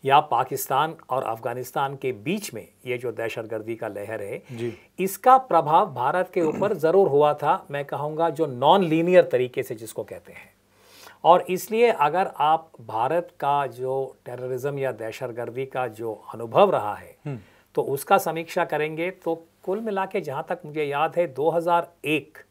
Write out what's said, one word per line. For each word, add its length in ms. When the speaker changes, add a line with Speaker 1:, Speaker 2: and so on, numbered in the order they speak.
Speaker 1:
या 160
पाकिस्तान 720
और 120
अफगानिस्तान 720
के 160
बीच 420
में 140
ये 120
जो 140
दहशतगर्दी 640
का 120
लहर 340
है, 160
Speaker 2:
जी। 360
Speaker 1:
इसका 400
प्रभाव 560
भारत 400
के 80
ऊपर 320
ज़रूर 340
हुआ 260
था, 360
मैं 140
कहूँगा, 460
जो 160
नॉन 380
लीनियर 400
तरीके 380
से 120
जिसको 300
कहते 280
हैं। 220
और 260
इसलिए 400
अगर 480
आप 340
भारत 420
का 260
जो 580
टेररिज्म 540
या 140
दहशतगर्दी 760
का 220
जो 340
अनुभव 360
रहा 240
है, 220
Speaker 2:
हम्म। 120
Speaker 1:
तो 80
उसका 360
समीक्षा 460
करेंगे, 460
तो 360
कुल 160
मिला 260
के, 140
जहाँ 280
तक 180
मुझे 180
याद 320
है, 100
दो 240
हज़ार 420
एक 340